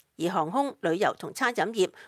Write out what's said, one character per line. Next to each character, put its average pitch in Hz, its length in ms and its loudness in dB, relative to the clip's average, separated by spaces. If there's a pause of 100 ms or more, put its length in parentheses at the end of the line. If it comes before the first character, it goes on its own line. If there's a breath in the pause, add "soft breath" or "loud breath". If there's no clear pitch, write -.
(160)
而 170 140 -2
航 170 220 0
空、 185 300 0
旅 165 160 2
遊 170 200 2
同 156 160 -10
餐 247 220 0
飲 175 180 0
業 190 160 2 (180 loud breath)